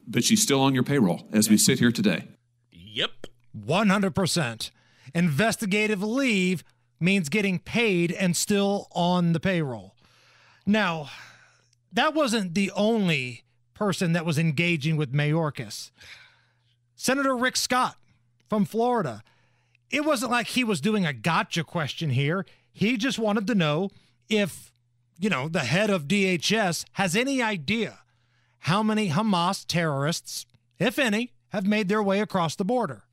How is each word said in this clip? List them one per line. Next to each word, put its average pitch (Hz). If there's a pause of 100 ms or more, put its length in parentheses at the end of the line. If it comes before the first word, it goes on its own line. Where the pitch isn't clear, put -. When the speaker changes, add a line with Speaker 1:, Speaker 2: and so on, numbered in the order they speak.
Speaker 1:
But 120
she's 107
still 139
on 135
your 123
payroll 113
as 107
we 107
sit 131
here 120
today. 107 (460)
Speaker 2:
Yep. 104 (280)
Speaker 3:
One 151
hundred 196
percent. 147 (460)
Investigative 202
leave 214 (360)
means 180
getting 196
paid 180
and 180
still 202
on 175
the 165
payroll. 143 (680)
Now, 180 (840)
that 277
wasn't 226
the 196
only 175 (280)
person 190
that 165
was 160
engaging 160
with 139
Mayorkas. 147 (1040)
Senator 269
Rick 247
Scott 247 (540)
from 208
Florida, 214 (640)
it 294
wasn't 254
like 240
he 254
was 202
doing 208
a 147
gotcha 165
question 156
here. 143 (260)
He 226
just 226
wanted 214
to 247
know 165 (400)
if, 208 (480)
you 202
know, 139
the 165
head 180
of 175
D 196
H 180
S 202
has 185
any 262
idea 208 (600)
how 202
many 214
Hamas 185
terrorists, 156 (340)
if 233
any, 233 (160)
have 190
made 208
their 214
way 196
across 180
the 196
border. 196